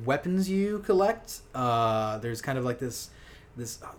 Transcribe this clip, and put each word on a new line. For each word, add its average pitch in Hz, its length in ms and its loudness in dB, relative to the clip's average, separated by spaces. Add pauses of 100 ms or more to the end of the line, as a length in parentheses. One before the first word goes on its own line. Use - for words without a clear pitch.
weapons 180 460 0
you 202 300 0
collect. 202 640 2 (120)
Uh, 113 640 2
there's 113 240 -6
kind 135 160 -2
of, 123 80 -2
like, 123 140 -2
this, - 320 -8 (440)
this 117 220 -10 (220)